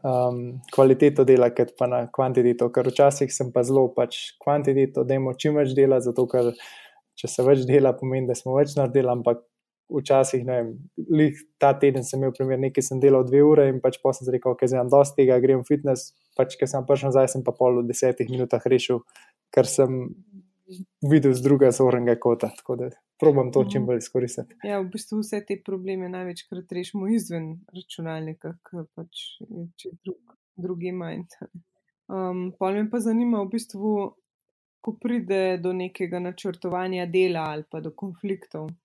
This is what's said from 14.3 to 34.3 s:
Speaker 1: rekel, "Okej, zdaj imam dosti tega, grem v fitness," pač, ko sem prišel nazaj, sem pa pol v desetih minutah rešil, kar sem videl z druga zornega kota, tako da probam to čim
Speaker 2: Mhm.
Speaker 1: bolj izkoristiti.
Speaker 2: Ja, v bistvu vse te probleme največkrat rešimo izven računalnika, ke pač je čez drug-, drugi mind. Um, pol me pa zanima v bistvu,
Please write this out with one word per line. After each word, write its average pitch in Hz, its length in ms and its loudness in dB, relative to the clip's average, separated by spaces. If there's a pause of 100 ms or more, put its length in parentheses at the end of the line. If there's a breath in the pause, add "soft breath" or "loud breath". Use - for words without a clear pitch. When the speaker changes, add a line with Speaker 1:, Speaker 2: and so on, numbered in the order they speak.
Speaker 1:
rekel, 127 200 -2
"Okej, 123 180 0
zdaj 131 100 0
imam 123 120 0
dosti 139 300 6
tega, 127 180 6
grem 131 240 2
v - 20 -14
fitness," 143 460 -2 (240)
pač, 131 200 -2
ko 135 100 -2
sem 135 200 -6
prišel 135 240 0
nazaj, 131 180 4
sem 131 140 -4
pa 120 100 -2
pol 123 300 2
v 120 60 -4
desetih 123 420 -2
minutah 123 340 -2
rešil, 123 360 2 (500 soft breath)
kar - 160 4
sem 131 480 -2 (880)
videl 143 320 4
z 123 80 -4
druga 135 280 6
zornega 123 500 2
kota, 117 360 0
tako 123 200 -10
da 123 140 -10 (280)
probam 139 340 4
to 135 120 2
čim 127 180 -2
Speaker 2:
Mhm. 120 40 -4
Speaker 1:
bolj 123 120 0
izkoristiti. - 560 -6 (100)
Speaker 2:
Ja, 202 160 -4
v 190 80 -6
bistvu 214 320 -8
vse 208 240 -8
te 196 200 -6
probleme 190 440 -8
največkrat 180 640 -12
rešimo 185 360 -8
izven 170 520 -6 (140)
računalnika, 160 800 -12 (100)
ke 170 200 -14 (100)
pač - 460 -18
je 175 260 -16 (100)
čez 180 160 -16 (140)
drug-, - 300 -16 (200)
drugi 180 360 -8
mind. 170 340 -10 (840)
Um, 185 500 -6
pol 190 160 -2
me 214 160 -2
pa 240 100 -4
zanima 226 420 0
v 190 80 -6
bistvu, 208 640 -4 (640)